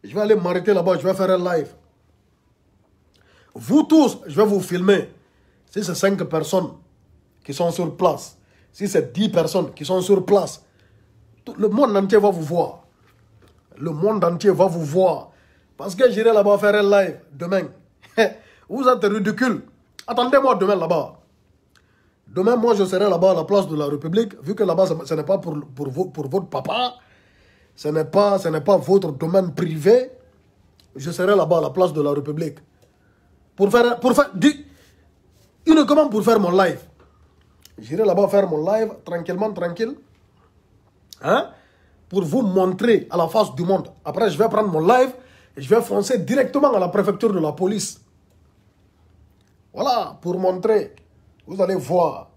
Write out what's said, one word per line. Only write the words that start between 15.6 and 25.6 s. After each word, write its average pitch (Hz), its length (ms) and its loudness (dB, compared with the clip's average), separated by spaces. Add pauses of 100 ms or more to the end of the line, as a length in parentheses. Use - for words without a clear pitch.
Parce 175 200 -12
que 254 160 4
j'irai 220 200 2
là-bas 202 260 4
faire 202 180 2
un 202 120 2
live 196 300 2 (140)
demain. 151 320 -4 (520)
<laughs> - 520 -4
Vous 247 180 -4
êtes 254 160 2
ridicule. 208 600 -2 (440)
Attendez-moi 254 480 2
demain 196 220 0
là-bas. 165 420 -4 (1120)
Demain, 196 280 0
moi, 233 180 2
je 202 100 2
serai 190 240 0
là-bas 185 240 4
à - 20 2
la 165 100 -2
place 196 220 2
de 151 80 -8
la 151 120 -2
République. 160 560 -4
Vu 160 120 -6
que 214 80 -4
là-bas, 180 240 2
ce, 160 80 -2 (100)
ce 165 100 -6
n'est 151 100 -6
pas 190 140 0
pour, 156 200 -8 (160)